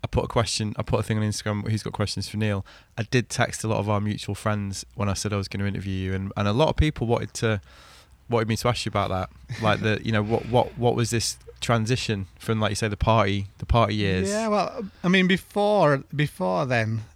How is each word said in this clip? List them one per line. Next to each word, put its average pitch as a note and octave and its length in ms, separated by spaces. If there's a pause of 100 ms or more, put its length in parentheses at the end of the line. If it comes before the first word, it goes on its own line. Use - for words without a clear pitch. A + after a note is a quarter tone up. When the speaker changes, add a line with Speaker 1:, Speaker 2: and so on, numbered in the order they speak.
Speaker 1:
I - 40
put - 160
a - 40
question, G#2+ 500
I A2 60
put A2+ 160
a A2 40
thing A2 140
on G#2+ 60
Instagram, G#2 440
"Who's A2 140
got - 120
questions G2+ 340
for G#2 100
Neil?" G#2 260 (320)
I A2+ 80
did B2 240
text - 360
a A2 40
lot G#2 120
of G2+ 100
our G#2 100
mutual G#2 360
friends G2+ 580
when G2+ 160
I G2 40
said G2+ 200
I - 40
was G2 100
gonna G2+ 180
interview G2 300
you, F#2+ 180
and, G2 240
and G2+ 100
a G#2 60
lot D3 160
of - 60
people D3+ 320
wanted A2 280
to, A2 240 (720)
wanted A2+ 180
me A2+ 100
to - 100
ask - 180
you G#2+ 60
about G2+ 180
that. F#2 200 (340)
Like, G#2 160
the, G#2 220
Speaker 2:
<laughs> - 40
Speaker 1:
you A2+ 60
know, G#2+ 100
what, G#2+ 260
what, A#2 300
what A#2+ 180
was A2+ 140
this A2+ 280 (220)
transition A2 680 (100)
from, A2 220
like G#2+ 100
you G#2 60
say, A2 120
the G#2 100
party, G2+ 500 (100)
the - 80
party A2 300
years? G2 340
Speaker 2:
Yeah, A3 200
well, G3 360 (180)
I F3+ 40
mean, F#3 180
before, F#3 760 (120)
before E3 520
then A2+ 340 (140)